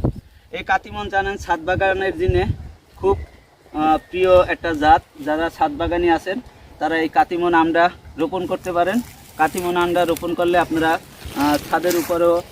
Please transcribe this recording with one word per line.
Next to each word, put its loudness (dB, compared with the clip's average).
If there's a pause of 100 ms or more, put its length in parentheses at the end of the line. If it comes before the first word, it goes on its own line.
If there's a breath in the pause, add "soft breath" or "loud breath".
(520 loud breath)
এই -8
কাতিমন -4
জানেন -2
ছাদ -4
বাগানের 0
জন্যে 2 (520)
খুব, 0 (560)
আহ, 2 (120)
প্রিয় 4
একটা -4
জাত। 4 (220)
যারা -2
ছাদ -2
বাগানি 0
আছেন -2 (380 loud breath)
তারা -2
এই 0
কাতিমন 2
আমটা 4 (280)
রোপণ -4
করতে -6
পারেন। 0 (360)
কাতিমন -2
আমটা 2
রোপণ -2
করলে 2
আপনারা, 0 (380)
আহ, 2 (140)
ছাদের 0
উপরেও 2